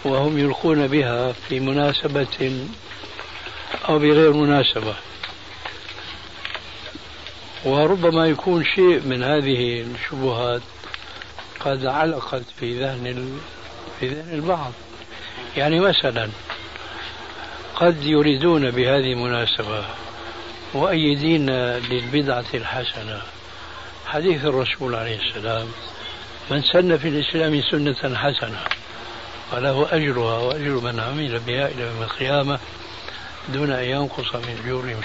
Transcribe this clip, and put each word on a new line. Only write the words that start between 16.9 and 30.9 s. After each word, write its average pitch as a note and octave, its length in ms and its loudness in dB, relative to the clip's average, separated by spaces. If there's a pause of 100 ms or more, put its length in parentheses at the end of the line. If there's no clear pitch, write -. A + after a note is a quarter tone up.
قد E3+ 280 4
يريدون D3 680 6
بهذه B2+ 420 4
المناسبة A2+ 720 0 (880)
مؤيدين D3+ 760 4 (400)
للبدعة B2+ 540 0 (100)
الحسنة A2+ 680 -6 (840)
حديث D#3 380 2
الرسول C3 500 0
عليه A2+ 240 -4
السلام: A2+ 500 -4 (840)
"من C#3+ 120 0
سن F3 360 6
في D3+ 100 0
الإسلام D3+ 540 2
سنة C#3+ 540 0
حسنة A#2 480 -2 (880)
فله C3+ 380 2
أجرها B2 480 2
وأجر C3+ 420 0
من A#2 200 -2